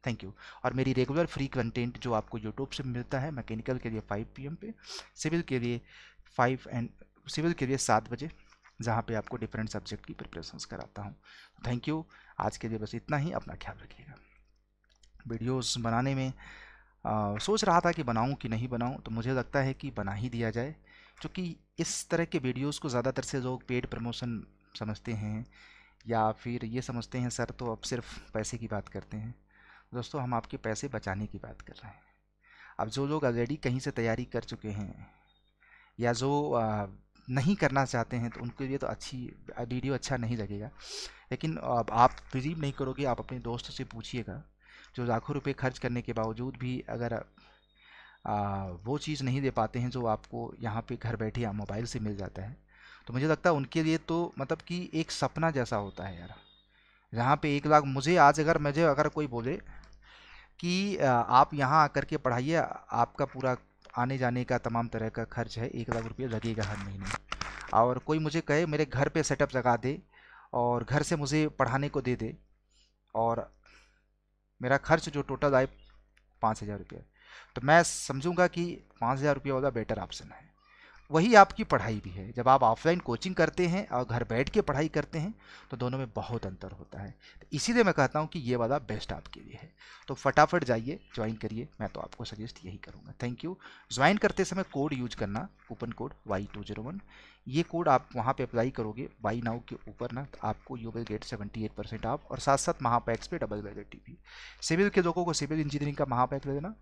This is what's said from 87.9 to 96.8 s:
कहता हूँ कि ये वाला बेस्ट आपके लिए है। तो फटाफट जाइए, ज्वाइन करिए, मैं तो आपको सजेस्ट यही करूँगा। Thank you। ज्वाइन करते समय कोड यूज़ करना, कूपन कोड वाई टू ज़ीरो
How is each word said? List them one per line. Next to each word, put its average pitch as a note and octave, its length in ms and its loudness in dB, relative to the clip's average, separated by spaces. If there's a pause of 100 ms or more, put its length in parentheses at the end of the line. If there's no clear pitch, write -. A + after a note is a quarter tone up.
कहता C#3 240 4
हूँ D#3 100 0
कि F3 100 -6
ये B2 180 0
वाला A#2 220 2
बेस्ट G#2+ 340 -6
आपके - 280 -12
लिए - 220 -18
है। - 100 -20 (360)
तो C#3 60 -4
फटाफट D3+ 500 6
जाइए, A#2+ 360 0 (140)
ज्वाइन A2 220 -2
करिए, A2 320 -6 (120)
मैं G#2+ 80 -2
तो - 120 -8
आपको - 240 -10
सजेस्ट G#2+ 400 -10
यही F#2+ 120 -12
करूँगा। - 380 -18
Thank A#2+ 300 -6
you। F3+ 100 -4 (380)
ज्वाइन D3+ 240 6
करते G3 280 2
समय F#3 180 -2
कोड C#3+ 300 -2
यूज़ B2 240 -4
करना, G#2 320 -4 (200)
कूपन A#2 240 -8
कोड C3 220 -8 (120)
वाई G2+ 280 -2
टू G#2 100 -8
ज़ीरो G#2 180 -8